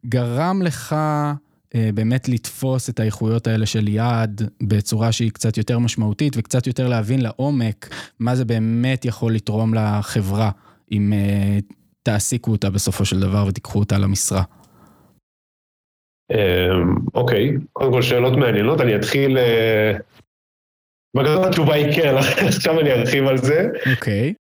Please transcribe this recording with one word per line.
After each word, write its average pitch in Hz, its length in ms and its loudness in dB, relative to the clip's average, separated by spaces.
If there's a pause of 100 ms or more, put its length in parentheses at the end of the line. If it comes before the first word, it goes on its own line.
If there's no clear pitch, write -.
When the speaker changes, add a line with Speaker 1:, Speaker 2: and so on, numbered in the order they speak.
Speaker 1:
גרם 123 560 0
לך, 160 340 -4 (800)
אה, 110 180 2
באמת 113 360 0
לתפוס 127 600 -4
את 120 100 -6
האיכויות 110 480 0
האלה 110 180 0
של 113 140 -2
ליעד 110 720 -2 (140)
בצורה 107 480 0
שהיא 110 200 0
קצת - 260 -4
יותר 117 220 0
משמעותית 117 580 0
וקצת 123 300 -2
יותר 127 200 -2
להבין 120 340 0
לעומק 120 680 -2 (300)
מה 120 160 0
זה 127 100 0
באמת 117 600 0
יכול 113 300 -2
לתרום 110 380 0
לחברה 104 760 0 (400)
אם, 104 220 0
אה, 101 460 0 (440)
תעסיקו 117 480 -2
אותה - 180 0
בסופו 98 360 -2
של 95 140 0
דבר 98 280 2
ותיקחו - 320 -4
אותה 98 180 0
למשרה. 98 460 0 (1900)
Speaker 2:
אמ, 90 640 2 (180)
אוקיי, 117 400 2 (200)
קודם 135 180 0
כל 127 100 2
שאלות 123 360 2
מעניינות, 131 440 2
אני 113 140 2
אתחיל, 131 420 0
אה, 113 560 2 (1200)
בגדול 156 320 2
התשובה 165 260 2
היא 147 220 2
כן, 147 200 2 (160)
<laughs> - 160 0
עכשיו 165 320 0
אני 147 120 2
ארחיב 127 360 2
על 131 100 2
זה. 151 320 2 (220)
Speaker 1:
אוקיי. 120 520 -2